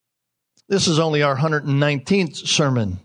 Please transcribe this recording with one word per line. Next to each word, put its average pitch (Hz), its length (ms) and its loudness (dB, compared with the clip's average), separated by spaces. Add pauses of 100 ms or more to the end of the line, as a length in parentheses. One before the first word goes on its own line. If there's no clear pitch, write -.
(680)
This 196 180 0
is 160 140 2
only 151 220 0
our 139 120 2
hundred 147 300 -2
and 139 160 0
nineteenth 147 560 0
sermon, 120 680 -2